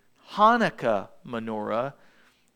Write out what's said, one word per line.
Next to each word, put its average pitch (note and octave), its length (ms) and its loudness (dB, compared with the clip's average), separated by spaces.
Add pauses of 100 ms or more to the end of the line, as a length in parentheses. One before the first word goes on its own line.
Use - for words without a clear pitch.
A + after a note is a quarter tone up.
(340)
Hanukkah F#3+ 760 2 (180)
menorah. A2+ 680 -6 (600)